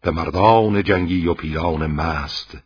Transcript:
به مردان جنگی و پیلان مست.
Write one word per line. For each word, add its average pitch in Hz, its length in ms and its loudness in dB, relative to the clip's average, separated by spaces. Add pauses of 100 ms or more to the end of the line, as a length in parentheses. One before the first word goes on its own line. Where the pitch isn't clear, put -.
به 87 100 0
مردان 101 720 2
جنگی 90 440 0
و 85 80 2
پیلان 80 520 -4
مست. 76 800 -6